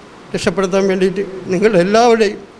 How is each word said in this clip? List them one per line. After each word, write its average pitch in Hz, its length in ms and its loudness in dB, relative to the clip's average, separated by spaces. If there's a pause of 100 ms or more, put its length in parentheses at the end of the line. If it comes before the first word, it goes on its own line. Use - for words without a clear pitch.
(360)
രക്ഷപ്പെടുത്താൻ 190 560 0
വേണ്ടിയിട്ട് 190 340 -2 (280)
നിങ്ങളുടെ 190 320 2
എല്ലാവരുടെയും 220 540 2 (200)